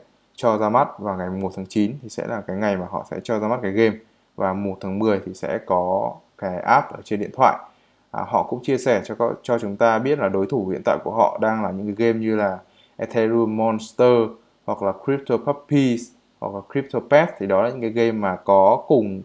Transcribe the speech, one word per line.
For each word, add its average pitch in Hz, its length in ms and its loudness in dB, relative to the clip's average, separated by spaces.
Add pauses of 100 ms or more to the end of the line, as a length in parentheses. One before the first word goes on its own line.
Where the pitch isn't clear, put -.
(340)
cho 110 240 0
ra 110 100 0
mắt 127 300 0
vào 98 180 -6
ngày 90 140 -6
một 95 260 -6
tháng 95 100 -10
chín 104 260 0 (100)
thì 117 60 -16
sẽ - 180 -8
là 113 200 -6
cái 92 100 -6
ngày 101 200 0
mà 90 140 -6
họ - 200 -6
sẽ - 140 -8
cho 113 140 -2
ra 107 100 -2
mắt 123 140 0
cái 98 100 -4
game. 107 240 4 (400)
Và 98 160 0
một 98 280 -4
tháng 98 180 -6
mười 104 280 2
thì 92 80 -10
sẽ 80 320 -6
có 90 480 -2 (240)
cái 90 200 -6
app 131 340 2
ở - 120 -14
trên 104 160 -4
điện 98 160 -6
thoại. 127 220 4 (520)
À, 98 180 -6
họ 101 140 0
cũng 127 200 -6
chia 131 160 0
sẻ 117 260 2
cho, 110 100 -10 (280)
cho 120 160 0
chúng 101 180 -6
ta 113 220 4
biết 139 200 0
là 107 100 2
đối 95 180 0
thủ 107 220 -2
hiện 92 160 -4
tại - 200 2
của - 60 -4
họ 110 300 2
đang 110 220 0
là 95 80 -2
những 98 240 -6
cái 117 120 0
game 113 120 2
như 110 180 0
là 98 220 0 (380)
Ethereum 113 600 0
Monster 113 600 2 (460)
hoặc - 180 -6
là 98 100 0 (120)
Crypto 139 320 -2
Puppies 135 720 0 (300)
hoặc 98 140 -8
là 98 60 -8 (120)
Crypto 135 280 -4 (100)
Pets. 156 280 6
Thì 98 80 -4
đó 98 160 4
là 120 80 0
những 131 100 -8
cái 117 100 -2
game 117 220 2
mà 101 240 -2
có 98 500 4
cùng 104 380 2